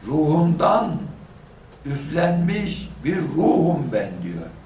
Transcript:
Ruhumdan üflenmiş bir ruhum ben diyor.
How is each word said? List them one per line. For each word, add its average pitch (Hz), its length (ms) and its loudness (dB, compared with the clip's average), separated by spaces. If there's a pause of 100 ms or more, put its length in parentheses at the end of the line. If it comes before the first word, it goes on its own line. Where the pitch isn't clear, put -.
Ruhumdan 170 880 2 (880)
üflenmiş 170 1040 0 (140)
bir 180 140 0
ruhum 147 760 2
ben 98 160 -2 (140)
diyor. 85 240 -8 (180)